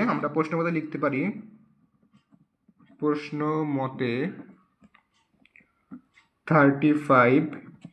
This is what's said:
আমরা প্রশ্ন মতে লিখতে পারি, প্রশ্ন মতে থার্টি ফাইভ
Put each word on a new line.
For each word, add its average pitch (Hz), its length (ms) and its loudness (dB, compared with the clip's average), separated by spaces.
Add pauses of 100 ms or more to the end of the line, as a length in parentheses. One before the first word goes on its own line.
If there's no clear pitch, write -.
(120)
আমরা 147 220 -2
প্রশ্ন 156 240 -2
মতে 170 200 -2
লিখতে 151 260 -8
পারি, 143 160 -2 (1800)
প্রশ্ন 147 400 -4 (360)
মতে 131 360 -4 (2250)
থার্টি 147 440 4 (160)
ফাইভ 127 320 6 (520)